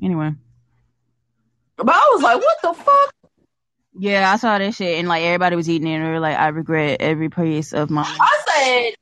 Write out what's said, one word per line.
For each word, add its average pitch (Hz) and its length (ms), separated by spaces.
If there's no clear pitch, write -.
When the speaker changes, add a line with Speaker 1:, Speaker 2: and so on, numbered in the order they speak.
Speaker 1:
Anyway. 156 300
Speaker 2:
But 208 120
I 427 240
was 359 80
like, - 160
"What 605 240
the 339 120
fuck?" 554 420
Speaker 1:
Yeah, 196 340
I 208 60
saw 220 200
that 196 160
shit, 175 260
and, 175 100
like, 165 140
everybody 175 340
was 165 120
eating 160 180
it, 160 80
and 156 100
they 160 40
were 160 120
like, 156 160
"I 156 120
regret 156 520
every 156 280
piece 160 440
of 151 160
my" 151 160
Speaker 2:
I 269 960